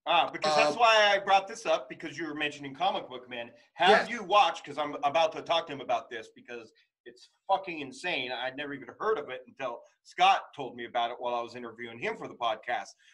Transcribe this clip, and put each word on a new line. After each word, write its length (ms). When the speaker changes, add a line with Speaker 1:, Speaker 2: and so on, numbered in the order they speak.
Speaker 1:
Ah, 260
because 240
that's 200
Speaker 2:
Uh, 20
Speaker 1:
why 360
I 40
brought 280
this 200
up, 240
because 260
you 100
were 80
mentioning 400
Comic 340
Book 200
Man. 220
Have 160
Speaker 2:
Yes. 180
Speaker 1:
you 160
watched, 400
'cause 140
I'm 160
about 280
to 100
talk 240
to 80
him 80
about 260
this, 260
because 380
it's 260
fucking 320
insane. 520
I'd 240
never 180
even 140
heard 180
of 120
it 180
until 320
Scott 380
told 220
me 80
about 260
it 80
while 160
I 60
was 160
interviewing 420
him 200
for 100
the 60
podcast. 540